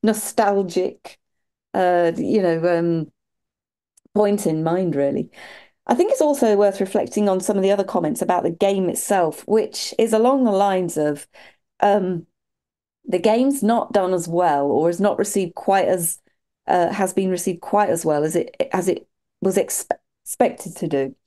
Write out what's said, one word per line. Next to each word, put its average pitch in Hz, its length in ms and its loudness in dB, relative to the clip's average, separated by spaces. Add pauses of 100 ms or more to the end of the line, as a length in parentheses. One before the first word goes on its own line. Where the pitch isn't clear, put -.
nostalgic, 202 1160 -2 (560)
uh, 180 420 2
you - 260 0
know, 170 360 2
um, 165 340 -2 (1000)
point 208 320 2
in 160 180 0
mind, 170 320 0
really. 139 340 -2 (600)
I 247 40 4
think 349 180 2
it's 523 80 -2
also 277 340 2
worth 202 280 2
reflecting 202 480 -2
on 190 100 0
some 202 160 -2
of 190 60 0
the 196 80 2
other 202 140 0
comments 170 360 -2
about 180 220 0
the 165 80 0
game 190 400 0
itself, 175 580 -2
which - 500 -2
is 220 140 2
along 247 320 4
the 226 80 2
lines 190 460 0
of, 147 280 -2 (540)
um, 185 460 0 (800)
the 180 120 -2
game's 240 440 2
not 220 320 0
done 185 180 2
as 170 160 -2
well, 165 380 2
or 143 240 2
is 170 100 -4
not 202 180 2
received 196 360 -2
quite 196 340 0
as, 175 320 -2 (460)
uh, 180 260 2
has 196 220 -2
been 190 160 0
received 175 320 -4
quite 202 260 0
as 170 160 -2
well 151 180 0
as 160 140 -2
it, - 180 -4 (180)
as 185 160 0
it - 200 -4 (320)
was 190 160 0
expe-, - 400 -4 (300)
expected - 500 -2
to 170 120 -6
do. 135 280 -2 (100)